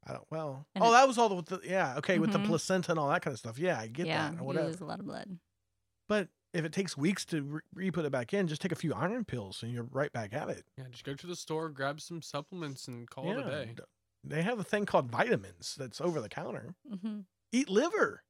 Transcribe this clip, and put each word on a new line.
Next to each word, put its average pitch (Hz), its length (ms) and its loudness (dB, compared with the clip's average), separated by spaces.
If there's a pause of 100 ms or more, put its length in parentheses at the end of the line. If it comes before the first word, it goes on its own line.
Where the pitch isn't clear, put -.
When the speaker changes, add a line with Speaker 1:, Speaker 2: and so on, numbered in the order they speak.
Speaker 1:
I 135 60 -8
don't, 127 180 -10
well, 151 440 -6
Speaker 2:
And 196 100 4
Speaker 1:
oh, 226 40 10
Speaker 2:
it - 40 10
Speaker 1:
that 262 160 12
was 240 80 2
all 226 180 4
with 175 120 -4
the, 185 180 -4
yeah, 165 320 2
okay, 180 220 4
with 214 140 4
the 196 60 4
Speaker 2:
Mm-hmm. 202 100 2
Speaker 1:
placenta 185 440 2
and 160 60 4
all 143 100 2
that 170 140 4
kind 147 100 -2
of 117 60 -6
stuff. 127 200 -10
Yeah, 165 220 2
I 113 60 -4
get 120 200 -4
Speaker 2:
Yeah, 156 240 0
Speaker 1:
that 165 60 -6
or 170 40 -8
Speaker 2:
you - 80 -4
Speaker 1:
whatever. 165 180 0
Speaker 2:
lose 165 160 -6
a - 20 -10
lot 165 160 -6
of 202 60 -8
blood. 185 320 -10 (720)
Speaker 1:
But 208 200 2 (240)
if 160 120 0
it 160 80 -4
takes 185 240 -2
weeks 165 300 2
to 156 160 -2
re-, 143 180 -6 (140)
re-put 175 300 -2
it 143 80 0
back 127 220 -2
in, 202 140 4
just 151 120 -2
take 175 120 -2
a 160 40 -2
few 151 160 0
iron 190 320 0
pills 101 380 -6
and 117 100 -6
you're 120 180 -4
right 135 220 -2
back 107 220 -6
at 147 160 -4
it. 120 140 -8 (120)
Speaker 3:
Yeah, 131 140 -12
just - 140 -18
go 139 100 -6
to 139 120 -14
the 175 100 -8
store, 160 340 -4
grab 139 300 -4
some 170 200 -10
supplements, 147 680 -8
and 120 200 -10
call 160 220 -6
it 220 80 -2
a - 20 -4
Speaker 1:
Yeah, 233 80 -6
Speaker 3:
day. 131 280 -6
Speaker 1:
d-, - 60 -16 (420)
they 143 180 -2
have 226 160 0
a 185 60 -4
thing 208 220 0
called 143 240 4
vitamins 117 680 0
that's 131 220 -10
over 160 200 0
the 104 80 -8
counter. 151 460 -8 (180)
Speaker 2:
Mm-hmm. 208 280 -8 (320)
Speaker 1:
Eat 254 180 2
liver. 294 600 4